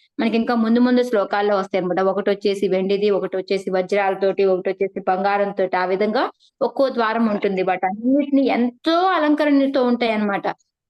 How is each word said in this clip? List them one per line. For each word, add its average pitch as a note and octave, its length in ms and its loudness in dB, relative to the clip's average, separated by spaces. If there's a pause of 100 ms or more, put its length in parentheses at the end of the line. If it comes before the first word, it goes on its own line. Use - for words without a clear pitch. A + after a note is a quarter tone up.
(200)
మనకి A3 160 0
ఇంకా A#3 180 0
ముందు A3+ 260 2
ముందు B3 220 4
శ్లోకాల్లో G#3 540 0
వస్తాయి F#3+ 280 -2
అనమాట. F3+ 160 -2
ఒకటి F#3+ 300 0
వచ్చేసి G3 380 0
వెండిది, F#3+ 420 0
ఒకటి F#3 260 -2
వచ్చేసి F#3+ 340 -4
వజ్రాలతోటి, F#3+ 760 0
ఒకటి F#3 260 0
వచ్చేసి F#3+ 300 -4
బంగారంతోటి, G3 760 -2
ఆ F3+ 80 0
విధంగా G#3+ 460 -2 (320)
ఒక్కో C4 260 0
ద్వారం A3+ 380 0
ఉంటుంది. G3+ 360 -2
వాటన్నిటిని A#3+ 840 0
ఎంతో A#3+ 540 0
అలంకరణతో D4 840 2
ఉంటాయి A#3+ 280 0
అన్నమాట. G3+ 360 -2 (420)